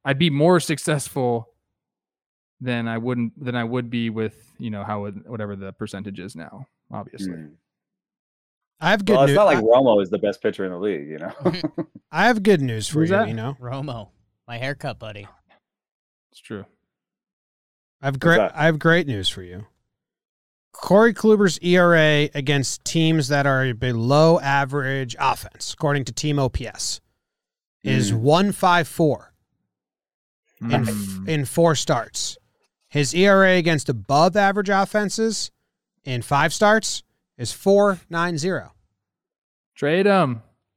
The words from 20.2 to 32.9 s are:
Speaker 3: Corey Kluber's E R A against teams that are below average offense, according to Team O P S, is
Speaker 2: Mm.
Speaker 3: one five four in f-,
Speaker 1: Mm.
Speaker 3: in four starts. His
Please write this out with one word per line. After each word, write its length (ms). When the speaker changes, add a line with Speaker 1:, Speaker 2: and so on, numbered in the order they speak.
Speaker 3:
Corey 420
Kluber's 500
E 140
R 180
A 400
against 500
teams 440
that 160
are 280
below 680
average 800
offense, 540
according 320
to 80
Team 260
O 100
P 180
S, 340
is 280
Speaker 2:
Mm. 80
Speaker 3:
one 320
five 360
four 460
in 120
f-, 140
Speaker 1:
Mm. 420
Speaker 3:
in 160
four 300
starts. 600
His 280